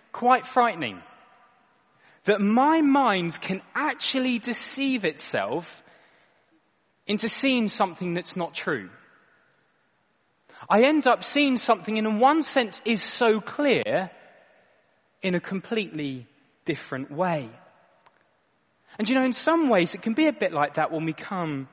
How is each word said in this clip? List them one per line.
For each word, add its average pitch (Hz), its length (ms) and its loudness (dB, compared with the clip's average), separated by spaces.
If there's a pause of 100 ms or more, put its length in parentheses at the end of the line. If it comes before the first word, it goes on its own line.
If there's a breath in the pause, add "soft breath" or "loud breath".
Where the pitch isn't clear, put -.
(120 soft breath)
quite 240 340 2
frightening. 165 560 0 (1200 soft breath)
That 208 160 2
my 269 420 4
mind 233 580 2
can 190 220 -6 (120)
actually 254 640 -2
deceive 247 680 -4
itself 143 800 -4 (1200 soft breath)
into 214 220 -4
seeing 247 400 0
something 180 460 -4
that's 175 220 -6
not 170 160 -6
true. 107 380 -6 (1800 loud breath)
I 208 140 6
end 294 240 4
up 226 160 4
seeing 277 340 2
something 214 400 0
in 220 220 0
one 285 240 6
sense 240 420 -2
is 226 180 0
so 220 380 2
clear 180 720 0 (1120)
in 190 120 0
a 175 60 0
completely 156 840 -6 (380)
different 139 460 -6
way. 156 380 -2 (1500 soft breath)
And 208 100 -2
you 254 60 2
know, 262 100 4
in 254 80 0
some 320 360 2
ways 180 260 4
it 190 80 -14
can 226 120 -2
be 311 120 4
a 294 60 4
bit 214 200 -2
like 147 220 0
that 156 160 0
when 160 140 -4
we 160 80 -2
come 151 600 -6